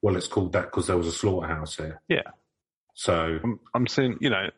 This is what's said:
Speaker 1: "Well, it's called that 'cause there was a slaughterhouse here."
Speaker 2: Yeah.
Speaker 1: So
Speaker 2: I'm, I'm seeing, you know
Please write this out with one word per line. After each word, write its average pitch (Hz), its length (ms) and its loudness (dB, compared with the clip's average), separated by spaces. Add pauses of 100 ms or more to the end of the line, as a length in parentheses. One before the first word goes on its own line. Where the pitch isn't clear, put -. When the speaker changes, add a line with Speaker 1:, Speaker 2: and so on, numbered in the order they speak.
Speaker 1:
"Well, 98 140 2
it's - 120 -4
called 92 240 0
that 90 180 0
'cause - 160 -2
there 92 100 2
was 85 100 2
a 82 60 -2
slaughterhouse 85 640 -2
here." 78 320 -8
Speaker 2:
Yeah. - 140 2 (720)
Speaker 1:
So 82 480 0
Speaker 2:
I'm, 113 180 -2 (140)
I'm 123 120 2
seeing, 127 340 2
you 135 100 2
know 98 280 0